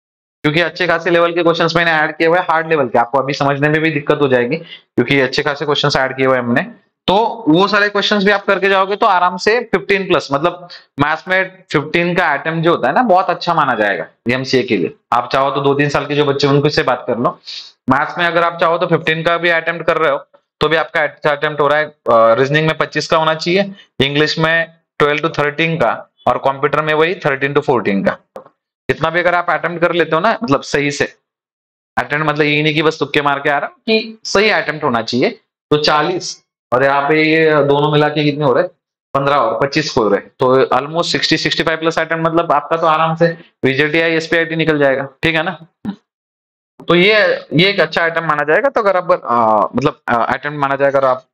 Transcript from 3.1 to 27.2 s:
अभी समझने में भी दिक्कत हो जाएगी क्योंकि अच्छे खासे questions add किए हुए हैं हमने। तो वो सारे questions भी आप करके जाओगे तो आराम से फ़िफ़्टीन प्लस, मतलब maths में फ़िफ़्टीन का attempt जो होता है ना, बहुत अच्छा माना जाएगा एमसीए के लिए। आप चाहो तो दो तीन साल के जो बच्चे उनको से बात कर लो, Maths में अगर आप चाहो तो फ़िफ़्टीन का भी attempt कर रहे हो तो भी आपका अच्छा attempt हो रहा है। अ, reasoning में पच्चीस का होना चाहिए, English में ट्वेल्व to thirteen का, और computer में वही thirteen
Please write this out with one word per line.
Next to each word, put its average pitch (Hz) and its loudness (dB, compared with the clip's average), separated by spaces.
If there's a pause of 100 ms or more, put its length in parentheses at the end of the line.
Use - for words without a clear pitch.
अभी 135 -2
समझने 139 0
में 156 2
भी 160 0
दिक्कत 147 -2
हो 143 2
जाएगी 123 0
क्योंकि - -2
अच्छे 131 0
खासे 147 -4
questions 143 0
add 131 0
किए 135 0
हुए 131 4
हैं 123 -2
हमने। 120 0 (420)
तो 180 2 (320)
वो 170 4
सारे 202 2
questions 202 0
भी 202 4
आप 202 0
करके 196 0
जाओगे 196 0
तो 226 0
आराम 180 2
से 214 0
फ़िफ़्टीन 190 -2
प्लस, 165 0
मतलब 175 -4 (320)
maths 151 -2
में 185 -4
फ़िफ़्टीन 175 -2
का 180 2
attempt 160 -2
जो 170 4
होता 147 2
है 147 0
ना, 226 2
बहुत 185 2
अच्छा 170 -2
माना 143 0
जाएगा 101 -2 (240)
एमसीए 131 0
के 117 -2
लिए। 87 -2 (180)
आप 120 0
चाहो 139 2
तो 143 -4
दो 139 2
तीन 143 0
साल 143 -2
के 143 -4
जो 147 2
बच्चे 139 -2
उनको 143 2
से 151 -2
बात 131 -2
कर 113 -4
लो, 147 -2 (520)
Maths 156 0
में 175 -2
अगर 170 0
आप 170 -2
चाहो 170 0
तो 180 -2
फ़िफ़्टीन 160 -2
का 170 0
भी 170 0
attempt 165 -2
कर 165 2
रहे 156 0
हो 139 0 (420)
तो 151 2
भी 156 2
आपका 160 -2
अच्छा 143 -2
attempt 147 -2
हो 147 4
रहा 147 2
है। 151 0
अ, 113 4
reasoning 139 0
में 156 0
पच्चीस 151 -4
का 170 2
होना 160 2
चाहिए, 190 -2 (300)
English 147 0
में 165 0 (280)
ट्वेल्व 147 0
to 160 -6
thirteen 147 -2
का, 113 0 (340)
और 127 2
computer 139 -2
में 156 -2
वही 160 2
thirteen 139 -2